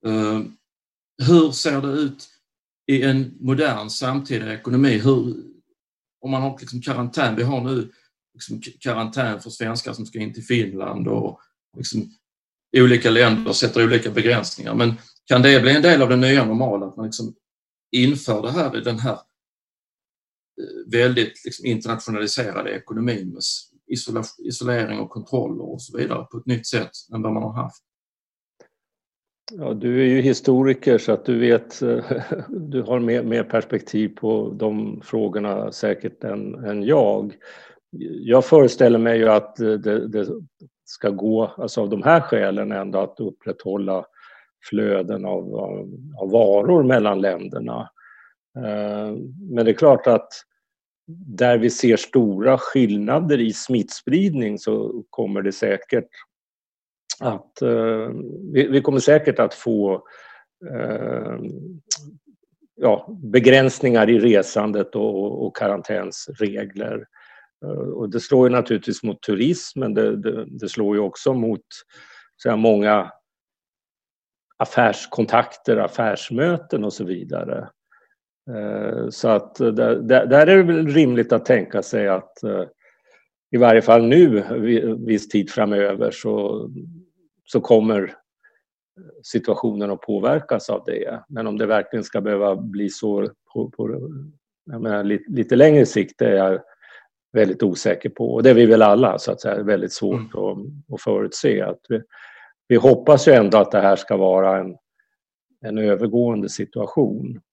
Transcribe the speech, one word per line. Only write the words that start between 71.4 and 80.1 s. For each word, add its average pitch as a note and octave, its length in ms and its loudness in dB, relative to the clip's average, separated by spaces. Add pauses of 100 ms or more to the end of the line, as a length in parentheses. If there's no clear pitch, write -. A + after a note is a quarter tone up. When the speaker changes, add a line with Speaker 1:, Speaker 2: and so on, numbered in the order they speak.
Speaker 2:
så - 140 -4
här, A2+ 60 0
många G#2+ 560 2 (1400)
affärskontakter, A#2 1200 0
affärsmöten A#2 1080 -4
och G2+ 80 -4
så G2+ 120 -10
vidare. - 640 -8 (840)
Eh, G#2+ 580 -6
så A#2 200 -4
att, G#2+ 320 0
eh, B2 80 2
där, A2+ 280 0
där, B2 300 4